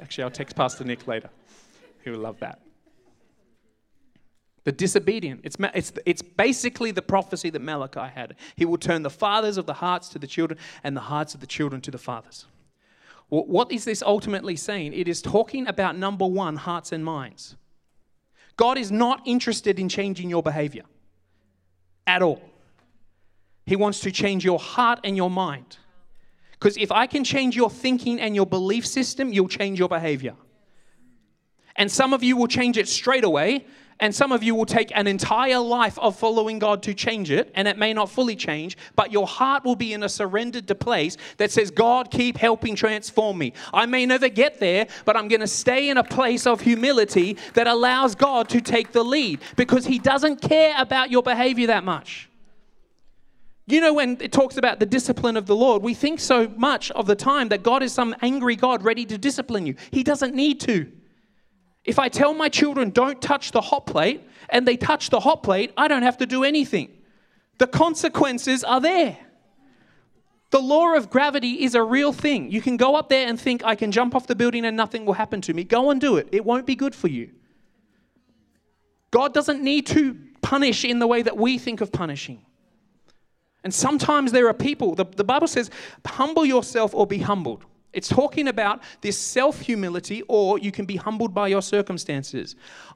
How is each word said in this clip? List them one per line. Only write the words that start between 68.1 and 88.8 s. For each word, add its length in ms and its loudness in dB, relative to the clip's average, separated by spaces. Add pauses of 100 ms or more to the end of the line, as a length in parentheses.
are 160 2
there. 380 2 (1300)
The 100 6
law 340 4
of 160 2
gravity 520 0
is 120 0
a 80 6
real 300 2
thing. 380 -2
You 100 -2
can 160 -2
go 200 4
up 120 -2
there 180 4
and 140 -4
think, 240 -2
"I 100 2
can 180 -4
jump 220 0
off 120 -2
the 80 0
building 320 0
and 100 -2
nothing 300 -4
will 80 2
happen 280 -4
to 120 -4
me." 100 -4
Go 260 2
and 100 2
do 160 4
it. 160 0
It 120 0
won't 220 0
be 80 0
good 200 -4
for 140 -2
you. 220 -6 (1800)
God 220 2
doesn't 300 -2
need 240 0
to 320 0 (240)
punish 420 0
in 140 0
the 80 2
way 160 2
that 160 -2
we 200 2
think 220 -8
of 120 -6
punishing. 520 -8 (1200)
And 100 -6
sometimes 600 2
there 140 6
are 80 4
people, 400 -2
the, 100 0
the 200 -4
Bible 240 2
says, 220 -2 (360)
"Humble 400 0
yourself 480 2
or 120 4
be 120 -4
humbled." 460 -4 (300)
It's 140 -8
talking 400 0
about 340 -2 (200)